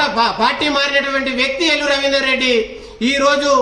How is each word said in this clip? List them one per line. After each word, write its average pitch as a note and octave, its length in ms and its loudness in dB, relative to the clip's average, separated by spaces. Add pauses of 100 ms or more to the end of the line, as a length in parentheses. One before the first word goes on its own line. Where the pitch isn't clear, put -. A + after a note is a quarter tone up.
(180)
పా-, A3+ 240 2
పార్టీ C#4+ 360 0
మారినటువంటి C#4 640 0
వ్యక్తి C4 340 0
ఎల్లు D4 180 -2
రవీందర్ C#4 380 0
రెడ్డి B3+ 240 2 (560)
ఈ - 20 0 (120)
రోజు C#4+ 260 2 (100)